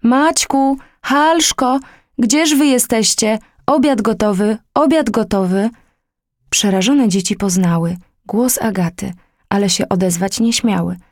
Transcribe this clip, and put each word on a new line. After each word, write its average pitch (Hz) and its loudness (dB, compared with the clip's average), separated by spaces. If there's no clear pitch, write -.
Maćku, 269 0
Halszko, 285 0
gdzież 294 2
wy 277 4
jesteście? 226 0
Obiad 277 2
gotowy, 208 0
obiad 302 2
gotowy. 196 0
Przerażone 208 2
dzieci 190 -2
poznały 180 0
głos 240 -2
Agaty, 190 -4
ale 202 0
się - -2
odezwać 185 -2
nie 226 0
śmiały. 185 -2